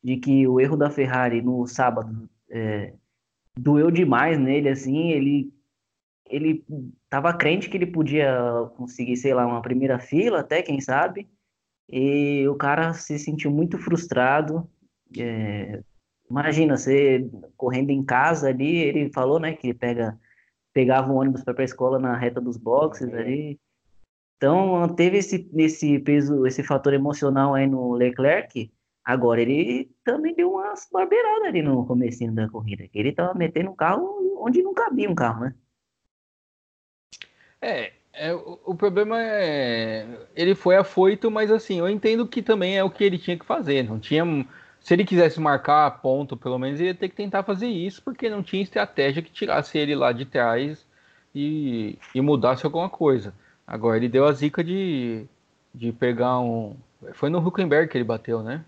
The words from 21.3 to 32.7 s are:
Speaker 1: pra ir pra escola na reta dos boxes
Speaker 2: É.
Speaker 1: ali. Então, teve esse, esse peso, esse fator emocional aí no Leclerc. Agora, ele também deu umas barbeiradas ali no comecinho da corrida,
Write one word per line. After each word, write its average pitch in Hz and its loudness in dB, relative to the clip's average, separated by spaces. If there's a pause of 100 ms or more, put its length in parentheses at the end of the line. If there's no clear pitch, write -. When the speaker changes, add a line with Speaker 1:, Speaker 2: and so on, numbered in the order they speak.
Speaker 1:
pra 127 -6
ir - -4
pra 135 -2
escola 127 -2
na 127 -2
reta 120 -4
dos 120 -6
boxes 127 -2
Speaker 2:
É. 120 -10
Speaker 1:
ali. 143 -6 (800)
Então, 175 2
teve 180 2
esse, 190 -2
esse 156 2
peso, 143 2
esse 127 0
fator 139 2
emocional 139 2
aí 135 2
no 127 0
Leclerc. 123 0 (320)
Agora, 120 2
ele 175 0 (120)
também 165 0
deu 349 0
umas 392 -8
barbeiradas 427 2
ali 180 0
no 131 0
comecinho 120 -2
da 110 -2
corrida, 104 -10